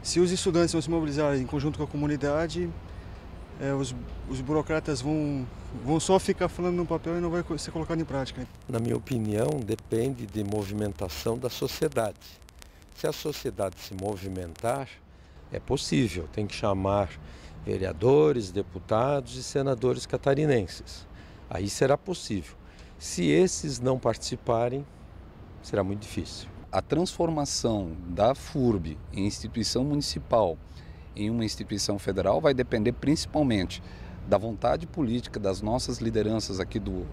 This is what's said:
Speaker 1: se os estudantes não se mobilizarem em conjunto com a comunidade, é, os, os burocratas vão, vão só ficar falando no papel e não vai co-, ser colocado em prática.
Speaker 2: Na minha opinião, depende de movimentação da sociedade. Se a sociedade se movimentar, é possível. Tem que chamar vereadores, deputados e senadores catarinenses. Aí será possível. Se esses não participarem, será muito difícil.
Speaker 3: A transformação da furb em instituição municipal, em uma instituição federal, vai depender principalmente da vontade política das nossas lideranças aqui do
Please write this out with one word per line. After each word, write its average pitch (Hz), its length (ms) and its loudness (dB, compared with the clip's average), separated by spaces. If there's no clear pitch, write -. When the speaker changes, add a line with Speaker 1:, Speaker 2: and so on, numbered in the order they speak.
Speaker 1:
se - 160 2
os 180 100 6
estudantes 170 420 4
não 165 80 2
se 156 80 -4
mobilizarem 147 540 2
em 123 40 -2
conjunto 147 300 0
com 151 80 -2
a - 20 -4
comunidade, 147 840 0
é, 139 120 0
os, 135 200 0
os 131 120 -4
burocratas 151 600 0
vão, 143 440 0
vão 156 140 4
só 190 220 6
ficar 185 280 0
falando 175 280 0
no 175 100 0
papel 165 320 -2
e - 20 0
não 175 80 0
vai 175 140 0
co-, 165 160 -4
ser - 140 -8
colocado 165 260 -2
em 160 60 0
prática. 131 420 -4
Speaker 2:
Na 123 100 -2
minha 117 180 0
opinião, 113 520 0
depende 120 600 -2
de 101 180 -4
movimentação 104 920 -2
da 127 140 -2
sociedade. 120 680 -2
Se - 140 -2
a 151 40 0
sociedade 104 680 -4
se - 140 -12
movimentar, 95 920 -4
é - 80 -6
possível. 120 720 0
Tem 107 140 -2
que - 80 -8
chamar 98 560 2
vereadores, 104 880 4
deputados 120 840 0
e 127 80 -8
senadores 127 640 0
catarinenses. 139 1000 2
Aí 98 180 0
será 135 300 4
possível. - 560 -6
Se - 320 0
esses 151 520 4
não 127 180 2
participarem, 120 880 0
será 104 200 0
muito 101 200 -2
difícil. - 500 -8
Speaker 3:
A 95 60 4
transformação 143 1120 0
da 101 260 4
furb 101 640 2
em 101 140 0
instituição 110 580 0
municipal, 135 720 2
em 107 140 -2
uma 117 160 0
instituição 104 540 -2
federal, 98 420 4
vai 147 140 6
depender 120 380 2
principalmente 131 920 2
da 101 120 6
vontade 120 480 0
política 120 520 -2
das 95 220 0
nossas 120 380 0
lideranças 110 600 0
aqui - 200 -2
do 95 340 -4